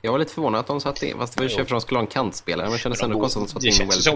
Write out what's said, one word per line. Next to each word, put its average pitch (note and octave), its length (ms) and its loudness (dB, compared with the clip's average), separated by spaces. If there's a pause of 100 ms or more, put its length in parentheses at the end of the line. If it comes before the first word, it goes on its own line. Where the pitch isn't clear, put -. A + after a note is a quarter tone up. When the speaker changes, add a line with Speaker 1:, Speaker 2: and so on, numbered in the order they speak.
Speaker 1:
Jag A2+ 100 0
var C3+ 80 2
lite D#3 140 -2
förvånad C3+ 260 0
att B2 80 -4
de C#3+ 140 -2
satte C#3+ 280 -4
in... - 80 -6
Fast A#2+ 160 -4
det - 80 -6
var C3 80 0
ju - 20 -2
Speaker 2:
Jo. G#2+ 40 -2
Speaker 1:
för A#2 80 0
att B2 60 -6
de A#2+ 120 0
skulle B2+ 160 -2
ha A#2 60 2
en G#2 80 -2
kantspelare, F2 560 -2
men A2+ 60 0
det A#2 60 0
kändes A#2+ 220 -2
Speaker 2:
Men A#2+ 80 0
de G#2+ 40 0
Speaker 1:
ändå G#2+ 40 0 (100)
Speaker 2:
bo-, - 20 2
Speaker 1:
konstigt A2 120 -2 (160)
att - 60 -4
Speaker 2:
det A#2 80 4
Speaker 1:
sätta G2+ 120 6
in F#2+ 80 -2
Speaker 2:
känns F#2+ 160 4
ju D#3 80 6